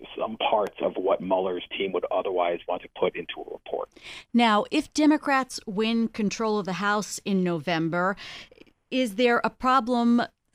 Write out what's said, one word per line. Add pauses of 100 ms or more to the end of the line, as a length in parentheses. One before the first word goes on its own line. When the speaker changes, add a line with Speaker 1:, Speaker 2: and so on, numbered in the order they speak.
(160)
Speaker 1:
some
parts
of
what
Mueller's (120)
team
would
otherwise
want
to
put
into
a
report. (420)
Speaker 2:
Now,
if
Democrats
win
control
of
the
House
in
November, (800)
is
there
a
problem (320)